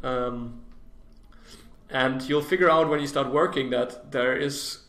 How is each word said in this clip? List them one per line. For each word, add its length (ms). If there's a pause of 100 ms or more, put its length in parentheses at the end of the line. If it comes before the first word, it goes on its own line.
um, 560 (1300)
and 340
you'll 180
figure 280
out 200
when 100
you 80
start 240
working 380
that 420
there 240
is 540